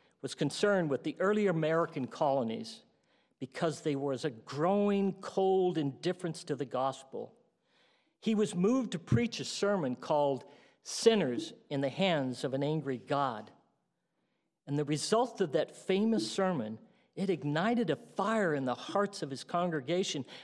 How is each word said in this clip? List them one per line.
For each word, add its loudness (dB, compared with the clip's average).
was -8
concerned 2
with 0
the -4
early 4
American 2
colonies -2
because -4
there 0
was -2
a -2
growing 0
cold 2
indifference -2
to -4
the -4
gospel. -4
He 2
was 0
moved 2
to -4
preach 0
a -6
sermon 0
called 0
Sinners 2
in -4
the 0
Hands -2
of -4
an -2
Angry -2
God. -2
And -2
the -2
result 0
of 0
that 0
famous 2
sermon, 0
it 0
ignited 0
a 0
fire 2
in 0
the 0
hearts -2
of -4
his -8
congregation -2